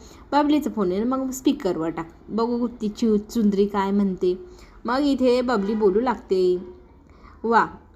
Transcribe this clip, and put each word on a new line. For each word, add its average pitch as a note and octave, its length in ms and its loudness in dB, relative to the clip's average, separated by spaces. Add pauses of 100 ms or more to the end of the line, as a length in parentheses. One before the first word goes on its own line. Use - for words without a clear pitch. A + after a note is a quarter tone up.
(320)
"बबलीचा D4 380 2
फोन G3+ 220 0
आहे," G3 120 -2
मग C4 280 -2
स्पीकरवर E3+ 580 0
टाक, E3 220 -8 (180)
बघू A#3 380 -2 (140)
तिची G#3+ 360 0 (120)
चुंदरी G3+ 380 2
काय G3 240 -2
म्हणते. F#3 440 0 (500)
मग C4 200 0
इथे B3+ 360 2
बबली A#3 340 0
बोलू G#3+ 240 2
लागते, A3 420 -2 (1040)
"वा, A3 220 2 (300)